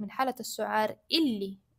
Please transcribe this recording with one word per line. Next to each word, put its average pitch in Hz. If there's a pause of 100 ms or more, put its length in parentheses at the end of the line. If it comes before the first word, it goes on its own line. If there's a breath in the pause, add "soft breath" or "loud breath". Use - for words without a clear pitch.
من 202
حالة 262
السعار 214 (160)
اللي 214 (200)